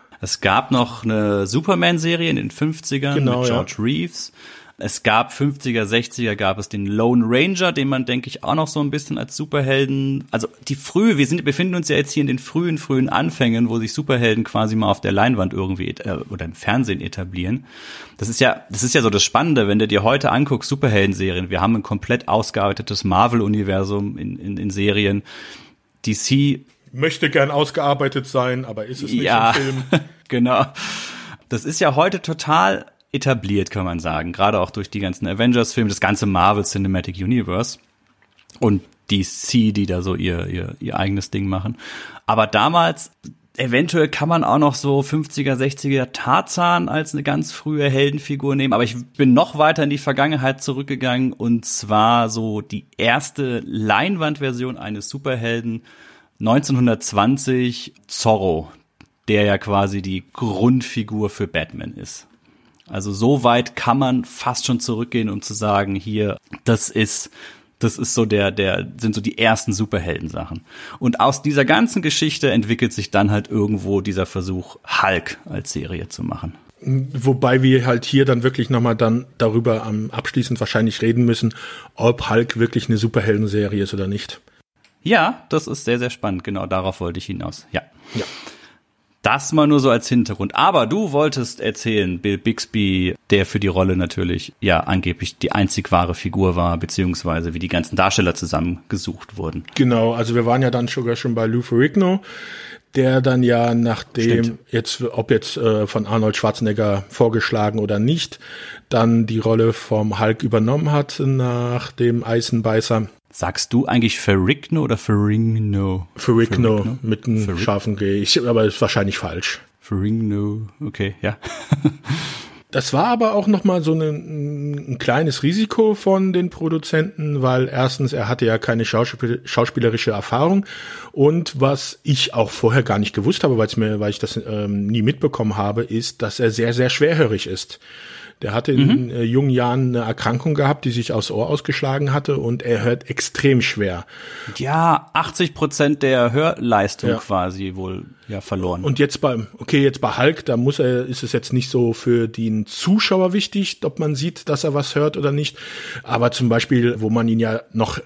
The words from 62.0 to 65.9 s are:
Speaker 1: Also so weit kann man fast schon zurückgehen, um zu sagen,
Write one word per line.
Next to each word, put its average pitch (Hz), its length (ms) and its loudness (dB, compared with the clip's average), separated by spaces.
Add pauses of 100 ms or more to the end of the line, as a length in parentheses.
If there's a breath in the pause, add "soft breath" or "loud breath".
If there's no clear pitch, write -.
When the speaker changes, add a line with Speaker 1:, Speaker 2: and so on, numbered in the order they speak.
Speaker 1:
Also 95 220 -6
so 120 300 2
weit 120 320 2
kann 120 220 2
man 127 280 2
fast - 400 -6
schon 120 140 0
zurückgehen, 117 500 -2
um 101 120 -6
zu - 120 -10
sagen, 101 420 0